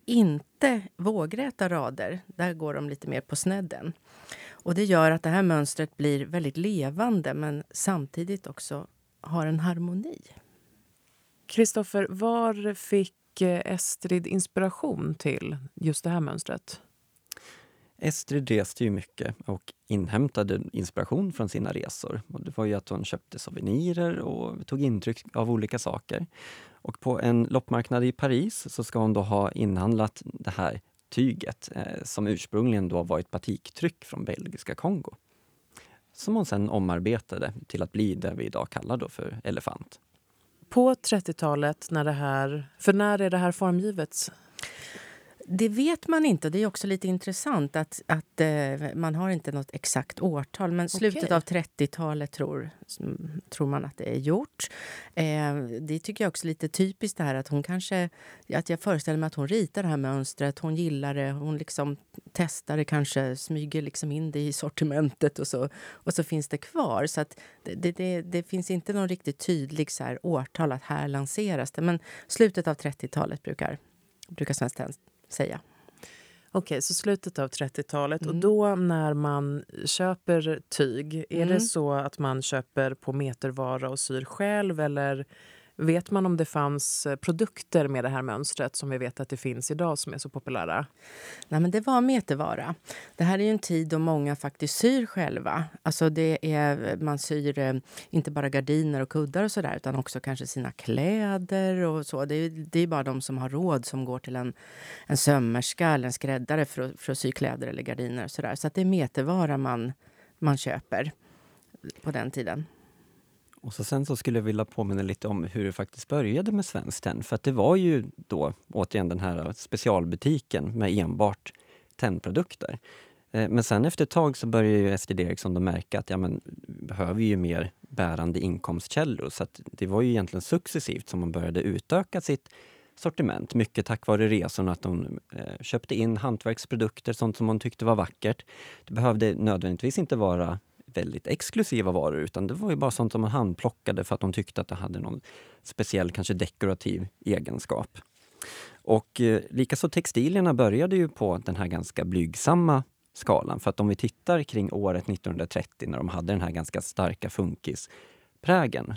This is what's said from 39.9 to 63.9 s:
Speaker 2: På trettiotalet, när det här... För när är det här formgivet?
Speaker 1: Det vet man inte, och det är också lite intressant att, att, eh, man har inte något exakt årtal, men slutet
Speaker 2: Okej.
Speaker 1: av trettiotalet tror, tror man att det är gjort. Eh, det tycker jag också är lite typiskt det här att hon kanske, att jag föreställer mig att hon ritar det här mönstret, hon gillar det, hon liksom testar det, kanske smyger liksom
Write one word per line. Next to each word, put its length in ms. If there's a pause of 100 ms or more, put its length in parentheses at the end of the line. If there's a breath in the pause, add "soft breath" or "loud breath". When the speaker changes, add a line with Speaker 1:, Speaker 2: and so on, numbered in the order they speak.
Speaker 2:
På 260
trettiotalet, 960
när 140
det 80
här... 560 (100)
För 140
när 280
är 100
det 80
här 140
formgivet? 800 (1200 loud breath)
Speaker 1:
Det 200
vet 400
man 180
inte, 220
och 40
det 100
är 40
också 200
lite 220
intressant 680
att, 300
att, 340
eh, 540
man 200
har 160
inte 220
något 200
exakt 500
årtal, 500
men 160
slutet 360
Speaker 2:
Okej. 120
Speaker 1:
av 40
trettiotalet 920
tror, 380 (800)
tror 180
man 180
att 120
det 180
är 40
gjort. 480 (480 loud breath)
Eh, 400 (260)
det 180
tycker 260
jag 40
också 160
är 40
lite 200
typiskt 500
det 60
här 100
att 140
hon 140
kanske, 480 (440 loud breath)
att 140
jag 120
föreställer 380
mig 80
att 80
hon 140
ritar 340
det 60
här 80
mönstret, 640
hon 180
gillar 380
det, 160
hon 280
liksom 380 (360)
testar 440
det, 80
kanske 520
smyger 460
liksom 300